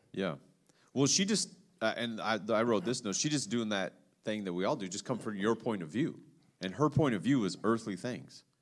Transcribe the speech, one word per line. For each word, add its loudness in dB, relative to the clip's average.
Yeah. -2
Well, 4
she 4
just, 0
uh, 2
and -4
I, 0
I 4
wrote 2
this -2
note, -2
she 0
just -2
doing 0
that -2
thing -2
that -2
we 0
all 2
do, -6
just -8
come -2
from -6
your 4
point -4
of -8
view. -2
And -4
her 4
point 4
of -2
view 2
is -2
earthly 0
things. -8